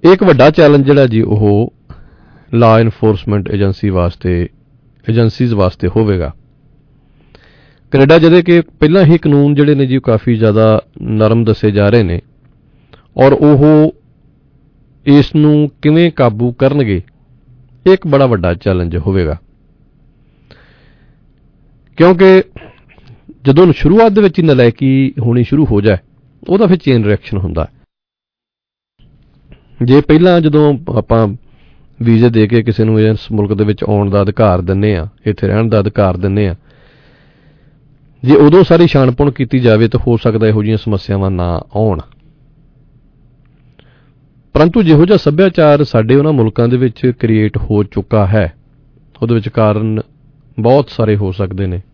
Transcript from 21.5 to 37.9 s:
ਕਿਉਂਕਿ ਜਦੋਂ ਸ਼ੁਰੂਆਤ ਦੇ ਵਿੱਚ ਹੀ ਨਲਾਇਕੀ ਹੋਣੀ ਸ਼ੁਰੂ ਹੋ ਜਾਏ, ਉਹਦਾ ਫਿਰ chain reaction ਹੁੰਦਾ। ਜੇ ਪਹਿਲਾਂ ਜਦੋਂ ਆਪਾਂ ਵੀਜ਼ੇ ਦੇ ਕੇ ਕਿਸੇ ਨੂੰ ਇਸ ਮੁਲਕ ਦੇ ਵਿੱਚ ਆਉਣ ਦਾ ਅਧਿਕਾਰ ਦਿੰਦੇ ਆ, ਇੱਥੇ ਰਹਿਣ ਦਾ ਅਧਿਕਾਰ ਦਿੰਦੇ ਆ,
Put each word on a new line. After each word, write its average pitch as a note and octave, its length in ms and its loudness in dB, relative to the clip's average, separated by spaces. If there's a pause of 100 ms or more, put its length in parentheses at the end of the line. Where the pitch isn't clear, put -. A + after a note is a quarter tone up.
ਕਿਉਂਕਿ F#3 460 4 (1000)
ਜਦੋਂ D3 300 2
ਸ਼ੁਰੂਆਤ G#3+ 400 2
ਦੇ G3+ 80 0
ਵਿੱਚ F#3+ 180 0
ਹੀ F3 60 0
ਨਲਾਇਕੀ C3 760 0
ਹੋਣੀ A#2 240 0
ਸ਼ੁਰੂ C#3+ 220 0
ਹੋ G#2 140 -2
ਜਾਏ, G2+ 160 0 (520)
ਉਹਦਾ G3+ 180 0
ਫਿਰ F#3 100 2
chain B2+ 280 -2
reaction G2+ 340 -4
ਹੁੰਦਾ। E2 300 -6 (2250)
ਜੇ C3 180 2
ਪਹਿਲਾਂ E3+ 400 2
ਜਦੋਂ D3+ 380 0 (200)
ਆਪਾਂ A2 300 0 (760)
ਵੀਜ਼ੇ A#2 280 2
ਦੇ A2 160 0
ਕੇ A2+ 160 -2
ਕਿਸੇ A2+ 220 -2
ਨੂੰ A2 160 0
ਇਸ G#2+ 320 -2
ਮੁਲਕ G#2 220 -2
ਦੇ G2+ 100 -2
ਵਿੱਚ G#2 200 -4
ਆਉਣ G2+ 260 -2
ਦਾ G2+ 120 0
ਅਧਿਕਾਰ G2 380 0
ਦਿੰਦੇ G2 360 -2
ਆ, D#2+ 100 -6 (200)
ਇੱਥੇ G#2 200 -6
ਰਹਿਣ G#2+ 220 -2
ਦਾ G#2+ 120 0
ਅਧਿਕਾਰ G2 360 -2
ਦਿੰਦੇ G2 320 -2
ਆ, E2+ 60 -6 (1700)